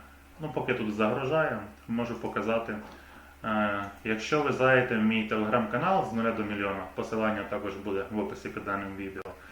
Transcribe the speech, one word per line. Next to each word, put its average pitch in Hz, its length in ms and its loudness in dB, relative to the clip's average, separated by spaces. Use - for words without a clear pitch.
ну, 156 140 -4
поки 131 200 0
тут 107 200 -2
загружає, 127 640 2
можу 117 260 -2
показати, 110 600 -2
е, 104 400 2
якщо 117 380 0
ви 139 100 2
зайдете 127 440 6
в 107 60 4
мій 110 260 4
Telegram-канал 120 800 2
з - 20 -6
нуля 113 200 2
до 110 100 -2
мільйона, 101 420 -2
посилання 107 480 0
також 98 320 -4
буде 98 360 -2
в 107 80 -2
описі - 300 -4
під 104 160 -6
даним 98 320 -4
відео, 95 260 -8